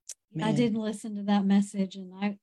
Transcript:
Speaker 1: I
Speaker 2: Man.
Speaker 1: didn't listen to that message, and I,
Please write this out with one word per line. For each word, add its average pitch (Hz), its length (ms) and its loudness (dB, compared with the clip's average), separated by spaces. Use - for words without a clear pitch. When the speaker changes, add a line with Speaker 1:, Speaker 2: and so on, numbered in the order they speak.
Speaker 1:
I 214 60 0
Speaker 2:
Man. - 60 2
Speaker 1:
didn't 226 260 2
listen 214 360 -6
to 202 80 -6
that 202 200 4
message, 196 520 2
and 185 180 -14
I, 202 280 -6